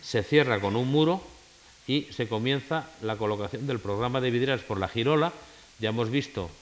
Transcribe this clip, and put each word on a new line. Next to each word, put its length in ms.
Se 220
cierra 380
con 160
un 120
muro 380
y 280
se 160
comienza 600
la 140
colocación 500
del 140
programa 400
de 100
vidrieras 300
por 180
la 100
girola. 440
Ya 80
hemos 220
visto 380